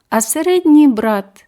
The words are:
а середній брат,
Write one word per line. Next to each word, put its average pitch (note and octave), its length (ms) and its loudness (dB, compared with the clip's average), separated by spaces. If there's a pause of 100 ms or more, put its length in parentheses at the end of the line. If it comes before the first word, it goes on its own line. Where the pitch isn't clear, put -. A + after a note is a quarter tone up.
а A3+ 120 -4
середній D#4 680 2
брат, G#3+ 600 -4